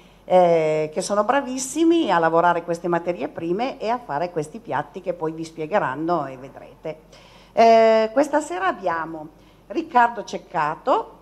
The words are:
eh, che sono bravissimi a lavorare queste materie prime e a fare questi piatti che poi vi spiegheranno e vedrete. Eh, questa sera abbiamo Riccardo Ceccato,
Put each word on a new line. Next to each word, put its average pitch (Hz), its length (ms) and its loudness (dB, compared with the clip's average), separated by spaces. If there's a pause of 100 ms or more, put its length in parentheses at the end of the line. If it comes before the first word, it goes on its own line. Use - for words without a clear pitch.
(240)
eh, 160 680 4
che - 80 -6
sono 202 240 0
bravissimi 269 880 0
a 226 80 4
lavorare 165 420 2
queste 170 240 -6
materie 175 420 -4
prime 190 500 -6
e 208 100 -6
a 240 100 -2
fare 170 320 -6
questi 160 300 -8
piatti 147 400 -8
che 180 120 -8
poi 160 200 -6
vi 165 120 -10
spiegheranno 160 840 -4
e 131 100 -14
vedrete. - 640 -16 (520)
Eh, 226 600 6
questa 294 280 2
sera 349 260 -6
abbiamo 165 760 -6 (260)
Riccardo 233 560 0
Ceccato, 185 1000 -4